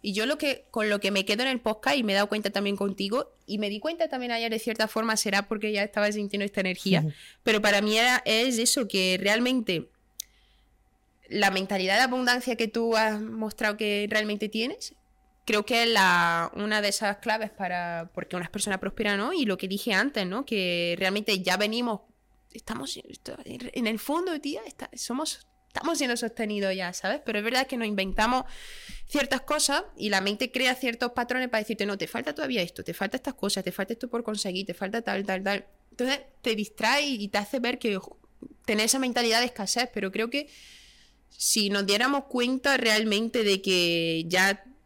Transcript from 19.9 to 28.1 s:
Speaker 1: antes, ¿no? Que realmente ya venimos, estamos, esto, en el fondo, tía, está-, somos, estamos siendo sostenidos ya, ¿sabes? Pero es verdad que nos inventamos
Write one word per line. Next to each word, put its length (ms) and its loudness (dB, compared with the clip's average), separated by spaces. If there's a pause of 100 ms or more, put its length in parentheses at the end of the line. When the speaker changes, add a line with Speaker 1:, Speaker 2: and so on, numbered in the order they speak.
Speaker 1:
antes, 320 2
¿no? 180 -4
Que 540 0
realmente 420 0
ya 160 2
venimos, 440 0 (520)
estamos, 460 -8 (100)
esto, 360 -14
en 420 -6
el 120 0
fondo, 420 -2
tía, 260 -6
está-, 280 -14
somos, 520 -6 (220)
estamos 300 -4
siendo 180 0
sostenidos 580 -2
ya, 180 -4
¿sabes? 320 -2
Pero 140 -2
es 60 -4
verdad 220 2
que 100 -6
nos 120 -2
inventamos 560 0 (640)